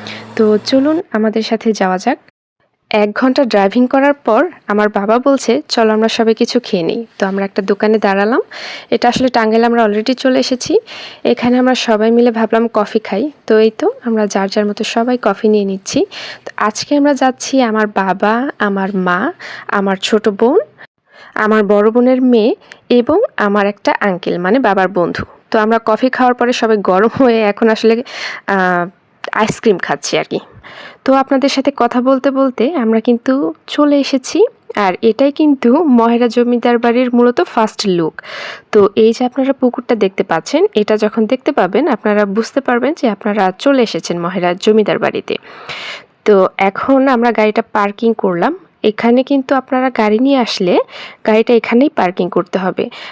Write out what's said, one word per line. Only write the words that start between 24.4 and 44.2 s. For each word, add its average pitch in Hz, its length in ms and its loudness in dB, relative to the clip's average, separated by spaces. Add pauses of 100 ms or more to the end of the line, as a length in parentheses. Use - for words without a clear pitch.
বাবার 196 300 2
বন্ধু। 175 360 -2 (260)
তো 226 80 0
আমরা 220 260 2
কফি 226 260 0
খাওয়ার 247 240 2
পরে 247 180 -2
সবাই 220 240 0
গরম 190 380 2
হয়ে 233 260 2
এখন 208 280 0
আসলে, 226 340 2 (440)
আহ, 180 420 0 (440)
আইসক্রিম 214 460 0
খাচ্ছি - 400 -4
আর 156 60 -2
কি। - 140 -6 (640)
তো 262 80 2
আপনাদের 269 360 2
সাথে 277 280 -2
কথা 247 240 0
বলতে 269 300 0
বলতে 262 440 -2
আমরা 226 260 0
কিন্তু 262 540 -2 (120)
চলে 285 340 2
এসেছি। 277 440 -2 (300)
আর 196 180 0 (100)
এটাই 226 300 2
কিন্তু 285 520 2
মহেরা 233 440 2
জমিদার 240 500 0
বাড়ির 240 360 0
মূলত 240 260 2
ফার্স্ট 226 460 -2
লুক। 170 360 -2 (500)
তো 202 240 4
এই 226 160 4
যে 254 120 -4
আপনারা 262 280 -2
পুকুরটা 254 420 -2
দেখতে 202 300 -2
পাচ্ছেন, 277 500 0
এটা 214 220 0
যখন 214 300 0
দেখতে 254 260 -2
পাবেন 226 360 0
আপনারা 208 380 0
বুঝতে 220 340 -2
পারবেন 254 360 -2
যে 269 140 -2
আপনারা 202 480 -2
চলে 277 240 2
এসেছেন 170 360 -4
মহেরা 175 360 -2